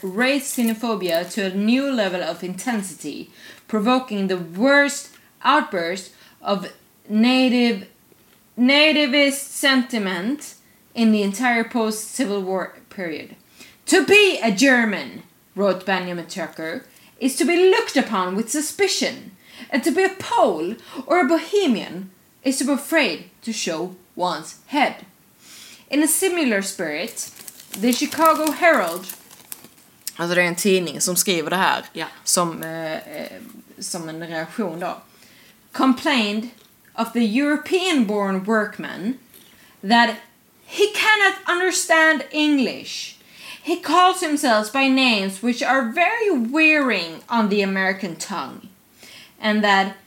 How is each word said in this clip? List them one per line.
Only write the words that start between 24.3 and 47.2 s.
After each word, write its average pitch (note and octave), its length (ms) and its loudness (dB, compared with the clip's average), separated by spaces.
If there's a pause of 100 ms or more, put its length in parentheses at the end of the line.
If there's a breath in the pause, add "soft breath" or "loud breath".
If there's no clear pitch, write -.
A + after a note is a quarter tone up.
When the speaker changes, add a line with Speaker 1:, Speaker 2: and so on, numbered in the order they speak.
Speaker 1:
head." C4 280 0 (960 loud breath)
In C#4+ 120 2
a D#4 60 2
similar D4+ 540 0
spirit, F3 680 -8 (500)
the A#3+ 120 2
Chicago D4+ 600 2
Herald, G3 540 2 (1120)
alltså E3+ 180 -2
det F3 80 4
är F3 40 2
en E3+ 80 -2
tidning F3+ 460 0
som F3+ 160 -2
skriver E3 340 0
det F3 60 0
här, C#3+ 360 2
Speaker 2:
Ja. D#3+ 140 -8 (180)
Speaker 1:
som, E3 380 -2
eh, D#3+ 300 -8
eh, D#3 340 -12 (520)
som E3 300 -10
en D#3+ 200 -10
reaktion E3 520 -6
då, - 220 -8 (720 soft breath)
complained A#3+ 760 0 (460)
of A3 180 -4
the A#3 120 2 (140)
European-born C#4 1080 0
workman G3+ 720 -2 (720 soft breath)
that A3+ 280 4 (500)
he G4+ 280 0
cannot G#4 400 2 (120)
understand E4 840 2
English. C#4+ 840 -2 (460 loud breath)
He E4 140 -2
calls F4+ 440 4
himself C#4+ 520 2
by C4+ 160 2
names A3+ 540 2
which A#3+ 200 -2
are A#3+ 320 0
very G4+ 360 0
wearing B3+ 1000 0